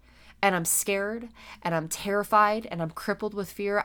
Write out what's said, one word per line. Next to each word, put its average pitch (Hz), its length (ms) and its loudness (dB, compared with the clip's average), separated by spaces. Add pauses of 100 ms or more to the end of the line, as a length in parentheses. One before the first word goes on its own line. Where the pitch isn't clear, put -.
(400)
And 196 140 4
I'm 170 100 2
scared, 208 640 -2 (340)
and 170 120 0
I'm 160 140 0
terrified, 208 840 2
and 170 120 -4
I'm 160 80 -2
crippled 208 440 -4
with 196 160 -6
fear. 202 340 0